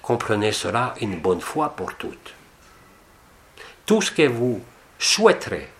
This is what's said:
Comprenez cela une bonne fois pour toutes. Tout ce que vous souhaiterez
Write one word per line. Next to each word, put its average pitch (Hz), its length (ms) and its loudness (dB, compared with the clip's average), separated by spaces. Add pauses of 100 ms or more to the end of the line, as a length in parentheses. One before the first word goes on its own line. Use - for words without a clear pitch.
Comprenez 107 500 0
cela 117 480 -2
une 98 180 -4
bonne 90 220 2
fois 151 300 -4
pour - 240 -10
toutes. - 400 -14 (1500)
Tout 214 160 4
ce - 100 -2
que 151 140 4
vous 120 360 0 (360)
souhaiterez - 720 2 (100)